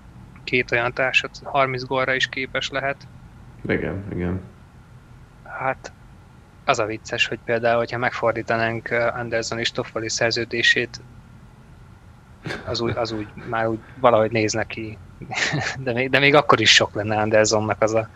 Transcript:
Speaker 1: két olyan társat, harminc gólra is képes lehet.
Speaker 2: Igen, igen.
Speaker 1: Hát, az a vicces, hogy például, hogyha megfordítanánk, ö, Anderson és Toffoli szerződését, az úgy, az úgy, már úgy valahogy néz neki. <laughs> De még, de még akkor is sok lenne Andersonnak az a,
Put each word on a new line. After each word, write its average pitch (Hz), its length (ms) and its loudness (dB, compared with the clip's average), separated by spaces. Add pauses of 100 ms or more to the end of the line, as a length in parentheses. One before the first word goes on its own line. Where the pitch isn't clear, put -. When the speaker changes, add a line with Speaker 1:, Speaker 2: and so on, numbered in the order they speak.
(440)
Speaker 1:
két - 280 0
olyan 120 220 0
társat, - 500 -2
harminc 131 400 0
gólra 131 300 0
is 127 140 0
képes 131 420 -6
lehet. 139 380 -2 (600)
Speaker 2:
Igen, 80 440 -2
igen. 87 300 -2 (1040)
Speaker 1:
Hát, - 480 -6 (760)
az 127 140 0
a 110 60 2
vicces, 110 420 -2
hogy 113 180 -6
például, 117 320 2
hogyha 117 200 -2
megfordítanánk, 113 920 -2
ö, 117 180 0
Anderson 117 520 -4
és 117 120 -2
Toffoli 113 380 -6
szerződését, 117 920 0 (1600)
az 120 160 -4
úgy, 117 160 -2
az 117 140 -2
úgy, 107 160 -6 (220)
már 113 180 0
úgy 113 120 -2 (200)
valahogy 110 320 6
néz 107 220 2
neki. 110 440 -6 (420)
<laughs> - 400 -2
De 131 140 -4
még, 127 160 0
de 131 100 6
még 143 160 6
akkor 143 240 6
is 107 140 6
sok - 200 4
lenne 107 260 -2
Andersonnak 107 600 4
az 107 120 2
a, 113 220 0